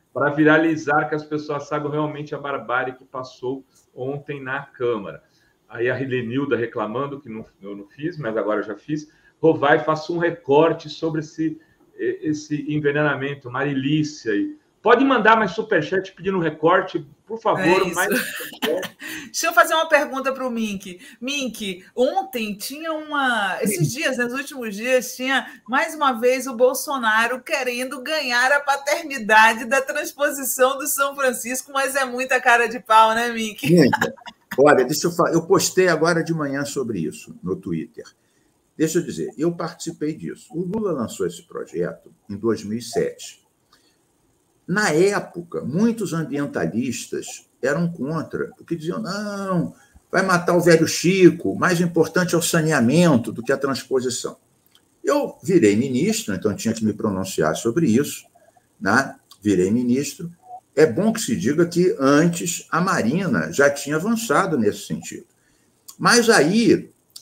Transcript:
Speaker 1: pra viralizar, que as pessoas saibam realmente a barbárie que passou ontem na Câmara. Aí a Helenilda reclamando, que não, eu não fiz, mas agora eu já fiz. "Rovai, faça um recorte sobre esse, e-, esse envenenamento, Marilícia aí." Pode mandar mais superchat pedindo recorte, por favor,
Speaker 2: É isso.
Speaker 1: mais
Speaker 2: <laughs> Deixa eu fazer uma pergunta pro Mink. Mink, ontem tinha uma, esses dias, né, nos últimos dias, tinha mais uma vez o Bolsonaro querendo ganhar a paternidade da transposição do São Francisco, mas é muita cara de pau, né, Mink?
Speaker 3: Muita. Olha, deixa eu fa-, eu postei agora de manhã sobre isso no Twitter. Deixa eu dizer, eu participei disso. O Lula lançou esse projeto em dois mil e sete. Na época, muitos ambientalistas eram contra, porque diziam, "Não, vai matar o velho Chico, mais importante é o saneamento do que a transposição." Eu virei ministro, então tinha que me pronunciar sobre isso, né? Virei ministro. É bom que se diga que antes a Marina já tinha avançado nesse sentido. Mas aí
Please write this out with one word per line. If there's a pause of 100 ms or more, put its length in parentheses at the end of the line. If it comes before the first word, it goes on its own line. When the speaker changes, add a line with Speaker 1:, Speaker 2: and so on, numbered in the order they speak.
(120)
Speaker 1:
pra
viralizar,
que
as
pessoas
saibam
realmente
a
barbárie
que
passou (300)
ontem
na
Câmara. (460)
Aí
a
Helenilda
reclamando,
que
não, (180)
eu
não
fiz,
mas
agora
eu
já
fiz. (340)
"Rovai,
faça
um
recorte
sobre
esse, (380)
e-,
esse (100)
envenenamento,
Marilícia
aí." (240)
Pode
mandar
mais
superchat
pedindo
recorte, (220)
por
favor,
Speaker 2:
É
isso.
Speaker 1:
mais
Speaker 2:
<laughs> (300)
Deixa
eu
fazer
uma
pergunta
pro
Mink. (200)
Mink, (100)
ontem
tinha
uma,
esses
dias,
né,
nos
últimos
dias,
tinha (240)
mais
uma
vez
o
Bolsonaro
querendo
ganhar
a
paternidade
da
transposição
do
São
Francisco,
mas
é
muita
cara
de
pau,
né,
Mink?
Speaker 3:
Muita. (420)
Olha,
deixa
eu
fa-,
eu
postei
agora
de
manhã
sobre
isso
no
Twitter. (720)
Deixa
eu
dizer,
eu
participei
disso.
O
Lula
lançou
esse
projeto (160)
em
dois
mil
e
sete. (1200)
Na
época,
muitos
ambientalistas (160)
eram
contra,
porque
diziam,
"Não, (360)
vai
matar
o
velho
Chico,
mais
importante
é
o
saneamento
do
que
a
transposição." (680)
Eu
virei
ministro,
então
tinha
que
me
pronunciar
sobre
isso, (540)
né? (260)
Virei
ministro. (420)
É
bom
que
se
diga
que
antes
a
Marina
já
tinha
avançado
nesse
sentido. (680)
Mas
aí (320)